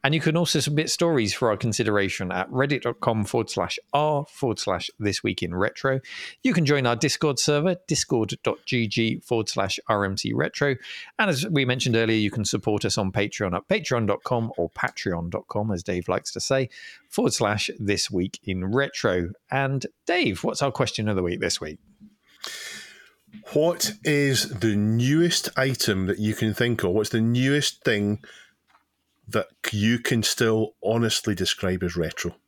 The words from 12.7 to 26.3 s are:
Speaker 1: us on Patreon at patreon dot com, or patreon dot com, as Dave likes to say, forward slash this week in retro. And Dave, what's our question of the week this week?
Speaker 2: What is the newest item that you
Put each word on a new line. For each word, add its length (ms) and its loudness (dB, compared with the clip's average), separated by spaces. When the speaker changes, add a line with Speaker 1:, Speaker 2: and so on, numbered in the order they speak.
Speaker 1:
us 140 0
on 140 -2
Patreon 420 -2
at 140 -4
patreon 400 0
dot 160 -2
com, 320 -2
or 140 -2
patreon 600 -4
dot 160 -6
com, 240 -2
as 140 -4
Dave 240 -4
likes 240 -2
to 80 -8
say, 280 0
forward 260 0
slash 440 0
this 320 0
week 320 -2
in 220 -4
retro. 640 0
And 340 -2
Dave, 380 0
what's 200 -2
our 100 0
question 360 -2
of 60 0
the 80 0
week 180 -2
this 200 -2
week? 180 -10
Speaker 2:
What 400 2
is 460 2
the 160 2
newest 840 2
item 500 0
that 120 0
you 160 0